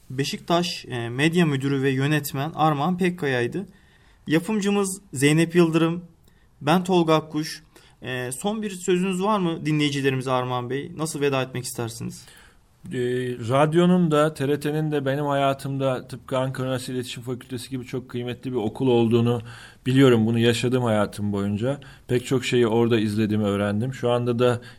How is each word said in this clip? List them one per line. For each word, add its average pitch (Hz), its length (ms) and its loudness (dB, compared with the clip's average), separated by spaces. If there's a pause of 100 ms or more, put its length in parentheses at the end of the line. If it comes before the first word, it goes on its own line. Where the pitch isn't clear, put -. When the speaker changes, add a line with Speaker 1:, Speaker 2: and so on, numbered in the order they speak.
Speaker 1:
Beşiktaş, 170 760 -2
e, 117 240 -8
Medya 160 360 2
Müdürü 139 360 0
ve 139 80 2
Yönetmen 143 680 -2
Armağan 156 420 0
Pekkaya'ydı. 165 680 -2 (600)
Yapımcımız 196 760 0 (120)
Zeynep 151 420 2
Yıldırım, 165 460 2 (600)
ben 165 220 2
Tolga 170 320 4
Akkuş. 156 480 -4 (380)
E, 127 300 -6
son 208 300 -4
bir 208 80 -6
sözünüz 185 540 0
var 214 160 2
mı 165 260 -2
dinleyicilerimize 139 680 0
Armağan 123 380 -2
Bey? 139 280 -6
Nasıl 151 240 -4
veda 135 200 2
etmek 127 220 -6
istersiniz? 117 600 -10 (680)
Speaker 2:
E, 131 60 -6 (520)
radyonun 165 600 4
da, 151 220 2
T 135 140 -4
R 143 120 0
T'nin 151 320 -2
de 143 140 0
benim 143 200 -2
hayatımda 139 840 -2
tıpkı 131 300 -8
Ankara 131 280 -4
Üniversitesi 131 320 -4
İletişim 123 260 -8
Fakültesi 123 460 -10
gibi 123 160 -8
çok 127 240 -8
kıymetli 123 420 -8
bir 123 60 -2
okul 110 300 -2
olduğunu 117 540 4 (440)
biliyorum. 127 400 6
Bunu 117 140 2
yaşadım 120 440 2
hayatım 104 500 0
boyunca. 104 460 -2 (280)
Pek 123 180 0
çok 131 200 0
şeyi 123 220 4
orada 117 320 4
izledim, 107 420 0
öğrendim. 104 520 0
Şu 120 160 -2
anda 120 300 0
da 120 220 2 (180)